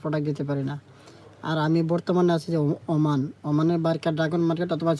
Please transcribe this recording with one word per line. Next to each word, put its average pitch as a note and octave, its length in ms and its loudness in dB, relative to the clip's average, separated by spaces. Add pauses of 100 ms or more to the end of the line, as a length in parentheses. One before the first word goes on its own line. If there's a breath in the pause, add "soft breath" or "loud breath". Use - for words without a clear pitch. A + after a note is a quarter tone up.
প্রোডাক্ট D3+ 280 -2
দিতে C#3+ 200 -4
পারি C#3 200 -2
না। C#3+ 60 -6 (760 loud breath)
আর D#3+ 80 0 (100)
আমি E3 120 4 (140)
বর্তমানে F3 440 2
আছি D#3 160 -6
যে D#3+ 120 2
ও-, D3+ 140 0 (140)
ওমান। D3+ 280 2 (280)
ওমানের D#3+ 360 2
মার্কেট E3 340 0
ড্রাগন D#3+ 300 0
মার্কেট E3+ 260 -2
অথবা E3 240 0